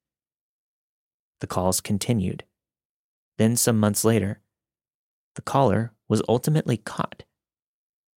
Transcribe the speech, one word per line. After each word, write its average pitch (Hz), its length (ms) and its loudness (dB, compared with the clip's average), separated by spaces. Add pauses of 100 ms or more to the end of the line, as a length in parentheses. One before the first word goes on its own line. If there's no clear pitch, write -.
(1400)
The 107 60 -8
calls 92 340 0
continued. 98 640 -4 (920)
Then 113 200 2
some 117 200 2
months 104 280 2
later, 110 340 0 (960)
the - 60 -10
caller 113 500 2 (160)
was 107 220 2
ultimately 131 480 0
caught. - 480 -10 (920)